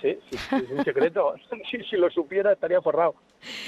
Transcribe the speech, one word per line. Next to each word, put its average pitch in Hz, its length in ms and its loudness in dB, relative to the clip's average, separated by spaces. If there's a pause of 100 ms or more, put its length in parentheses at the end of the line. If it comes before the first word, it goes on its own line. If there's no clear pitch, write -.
sé, 139 180 0 (120)
si, 123 60 -8
si - 180 -4
es 196 160 -2
un 139 120 -2
secreto. 202 520 0 (160)
<laughs> 226 180 -10
Si, 247 140 -6
si - 120 -8
lo 175 140 4
supiera, 190 440 0
estaría 175 280 2
forrado. 160 320 2 (540)